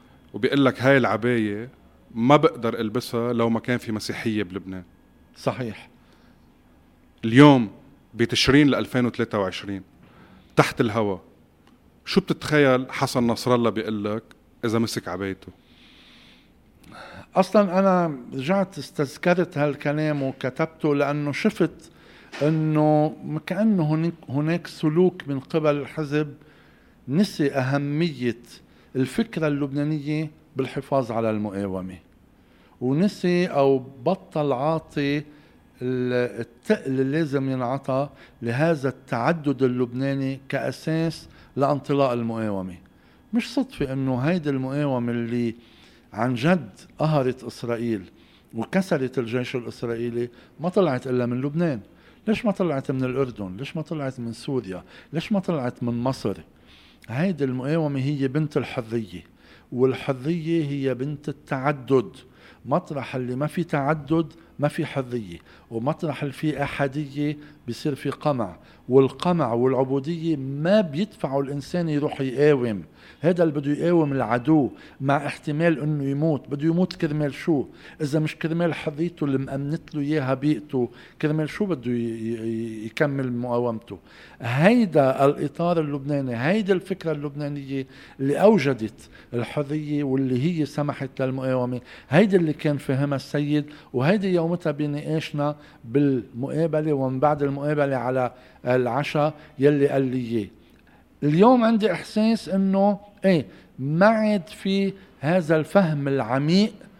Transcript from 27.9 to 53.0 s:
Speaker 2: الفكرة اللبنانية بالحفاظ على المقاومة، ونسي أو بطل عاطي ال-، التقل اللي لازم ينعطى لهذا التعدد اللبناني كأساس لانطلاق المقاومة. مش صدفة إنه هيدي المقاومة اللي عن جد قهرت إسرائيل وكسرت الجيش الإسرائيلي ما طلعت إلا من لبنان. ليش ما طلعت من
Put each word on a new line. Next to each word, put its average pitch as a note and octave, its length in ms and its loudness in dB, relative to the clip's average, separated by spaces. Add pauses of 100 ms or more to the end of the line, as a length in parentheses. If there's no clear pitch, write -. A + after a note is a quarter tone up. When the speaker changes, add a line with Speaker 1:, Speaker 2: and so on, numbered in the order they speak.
Speaker 2:
الفكرة D#3 520 -2
اللبنانية D3 840 -2 (240)
بالحفاظ C3 560 -2
على A2+ 180 0
المقاومة، G2 680 -4 (840)
ونسي F3 640 0
أو C#3 340 4
بطل D3 760 -2
عاطي D3 640 -2
ال-، D3+ 60 -6 (1200)
التقل E3+ 500 -4
اللي C3+ 260 0
لازم C#3 320 -2
ينعطى C3 600 -4 (320)
لهذا C3+ 480 0
التعدد C3 720 -2
اللبناني C3 760 -2 (100)
كأساس D#3+ 800 -4 (280)
لانطلاق C#3 560 2
المقاومة. A2 640 -4 (580)
مش A3+ 200 -2
صدفة D3 400 -4
إنه C3 260 0
هيدي D3+ 300 0
المقاومة C3 640 -2
اللي A#2 440 -2 (580)
عن B2 200 0
جد C#3 360 2 (300)
قهرت C#3 440 2
إسرائيل A#2 600 -4 (520)
وكسرت C3+ 640 -2
الجيش A#2+ 360 -2
الإسرائيلي A#2 720 -4 (300)
ما D#3 100 -4
طلعت D#3 380 2
إلا B2 180 0
من A#2+ 160 -2
لبنان. D3 380 -2 (480)
ليش G#3+ 180 0
ما G#3+ 60 4
طلعت D3+ 400 -2
من C3 120 -2